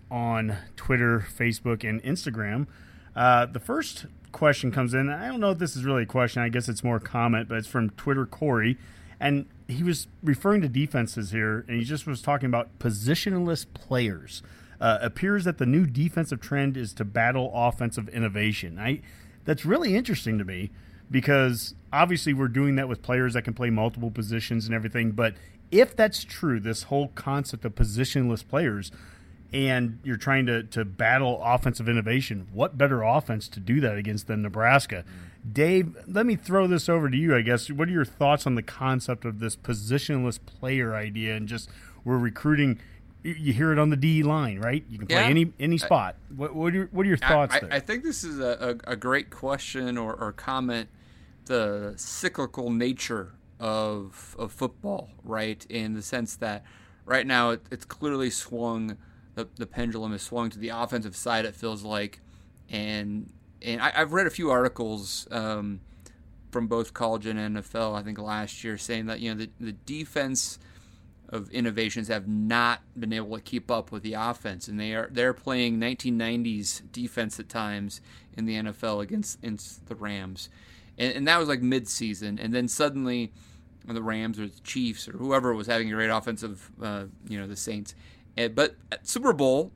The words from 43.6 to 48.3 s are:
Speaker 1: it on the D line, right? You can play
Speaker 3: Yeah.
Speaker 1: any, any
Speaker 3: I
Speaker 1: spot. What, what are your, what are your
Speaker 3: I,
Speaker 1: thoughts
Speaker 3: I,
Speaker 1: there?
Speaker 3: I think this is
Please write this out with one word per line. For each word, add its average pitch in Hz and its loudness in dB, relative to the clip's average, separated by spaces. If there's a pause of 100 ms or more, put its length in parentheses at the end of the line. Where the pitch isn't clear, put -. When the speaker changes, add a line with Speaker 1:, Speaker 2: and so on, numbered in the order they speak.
Speaker 1:
it 151 6
on 151 6
the 151 4
D 156 6
line, 143 2
right? 123 -2
You 107 -12
can 104 -10
play 165 4
Speaker 3:
Yeah. 175 6
Speaker 1:
any, 165 6
any 156 2
Speaker 3:
I - 4
Speaker 1:
spot. 101 2 (200)
What, 139 -6
what 165 0
are 190 2
your, 190 -2
what 190 0
are - 6
your 165 6
Speaker 3:
I, 131 2
Speaker 1:
thoughts 143 4
Speaker 3:
I, 143 4
Speaker 1:
there? 107 -4
Speaker 3:
I 139 2
think 233 -4
this 320 -4
is 151 -6